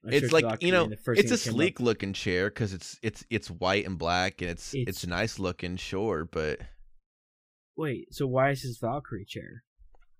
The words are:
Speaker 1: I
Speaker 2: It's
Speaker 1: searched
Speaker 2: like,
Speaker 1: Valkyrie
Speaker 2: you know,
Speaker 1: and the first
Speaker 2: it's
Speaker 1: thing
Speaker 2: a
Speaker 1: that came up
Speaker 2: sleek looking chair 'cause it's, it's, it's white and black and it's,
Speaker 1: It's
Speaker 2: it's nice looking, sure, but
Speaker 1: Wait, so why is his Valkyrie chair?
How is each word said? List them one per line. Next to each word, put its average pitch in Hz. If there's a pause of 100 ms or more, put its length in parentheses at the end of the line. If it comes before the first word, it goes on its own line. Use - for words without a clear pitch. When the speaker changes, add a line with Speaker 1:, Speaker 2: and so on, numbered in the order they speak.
Speaker 1:
I 113
Speaker 2:
It's 143
Speaker 1:
searched 131
Speaker 2:
like, 160
Speaker 1:
Valkyrie 113
Speaker 2:
you 180
know, 175
Speaker 1:
and 110
the 104
first 123
Speaker 2:
it's 214
Speaker 1:
thing 247
Speaker 2:
a 208
Speaker 1:
that -
came 117
up 117
Speaker 2:
sleek 170
looking 107
chair 95
'cause 104
it's, -
it's, -
it's 107
white 92
and 92
black 90
and 87
it's, -
Speaker 1:
It's 127
Speaker 2:
it's 92
nice 92
looking, 90
sure, 95
but 78 (1160)
Speaker 1:
Wait, 143
so 143
why 131
is 131
his 127
Valkyrie 117
chair? - (560)